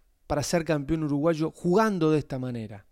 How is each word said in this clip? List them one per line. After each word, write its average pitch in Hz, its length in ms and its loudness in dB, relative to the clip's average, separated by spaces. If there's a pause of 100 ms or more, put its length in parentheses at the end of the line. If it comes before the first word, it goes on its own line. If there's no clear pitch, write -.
(280)
para 143 160 -2
ser 165 200 0
campeón 156 400 0
uruguayo 151 480 0
jugando 180 580 2
de 156 100 4
esta 139 200 -6
manera, 113 520 -10